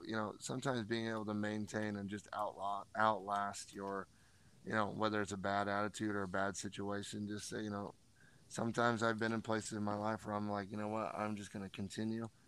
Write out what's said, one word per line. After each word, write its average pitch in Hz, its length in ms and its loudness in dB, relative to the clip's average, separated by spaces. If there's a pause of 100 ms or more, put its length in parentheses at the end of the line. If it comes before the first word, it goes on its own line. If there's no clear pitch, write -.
you 110 120 -2
know, 107 220 -2
sometimes 127 440 -2
being 113 240 0
able 110 160 -2
to 104 100 -2
maintain 107 640 0
and 101 140 -4
just 101 220 -6
outla-, 101 520 -2 (140)
outlast 101 760 2
your 98 340 -4 (600)
you 95 60 -2
know, 104 220 2
whether 107 260 4
it's 101 100 -2
a 101 60 -2
bad 98 320 2
attitude 104 460 2
or 101 80 2
a 95 40 -2
bad 98 300 2
situation, 104 720 -4
just 104 220 -6
say, 110 140 -4
you 107 80 -2
know, 101 220 -4 (560)
sometimes 117 520 4
I've 113 180 4
been 113 140 4
in 113 80 2
places 110 360 0
in 104 60 0
my 104 120 2
life 107 300 0
where 107 100 -2
I'm 104 140 0
like, 101 220 -2
"You 107 60 -4
know 107 120 -2
what? 107 280 0
I'm 107 200 0
just 101 160 -10
gonna 98 160 -6
continue 110 600 -2 (180)